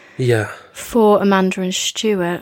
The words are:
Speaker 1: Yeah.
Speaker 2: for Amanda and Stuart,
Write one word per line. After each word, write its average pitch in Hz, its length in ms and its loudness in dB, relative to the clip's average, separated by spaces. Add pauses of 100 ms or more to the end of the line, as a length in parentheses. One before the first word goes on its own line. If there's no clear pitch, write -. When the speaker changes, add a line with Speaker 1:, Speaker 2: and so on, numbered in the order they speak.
(180)
Speaker 1:
Yeah. 113 340 0 (220)
Speaker 2:
for 214 480 2
Amanda 190 400 0
and 185 120 -4
Stuart, 180 680 -4